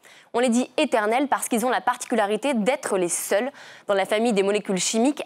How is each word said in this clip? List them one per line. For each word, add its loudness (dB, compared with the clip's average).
On 0
les 2
dit 0
éternels 2
parce -2
qu'ils 0
ont 0
la 0
particularité 0
d'être 0
les 0
seuls -2
dans 0
la 2
famille 0
des 2
molécules 0
chimiques 0